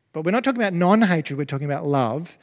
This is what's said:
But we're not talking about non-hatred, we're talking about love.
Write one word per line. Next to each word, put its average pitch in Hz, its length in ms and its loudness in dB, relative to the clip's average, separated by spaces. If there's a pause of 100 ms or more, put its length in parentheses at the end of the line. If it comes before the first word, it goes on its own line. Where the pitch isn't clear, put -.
(140)
But 156 100 -6
we're 175 80 0
not 233 140 0
talking 247 160 0
about 202 120 0
non-hatred, 175 640 2
we're 147 60 -2
talking 139 220 -6
about 143 200 -4
love. 139 580 -2